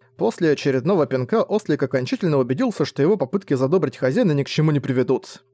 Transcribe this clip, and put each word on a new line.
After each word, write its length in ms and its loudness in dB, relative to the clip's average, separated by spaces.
После 360 0
очередного 540 0
пинка 360 0
ослик 400 -2
окончательно 560 0
убедился, 460 0
что 180 -4
его 140 4
попытки 380 -2
задобрить 420 0
хозяина 360 2
ни 100 0
к 60 -6
чему 220 2
не 100 2
приведут. 640 -2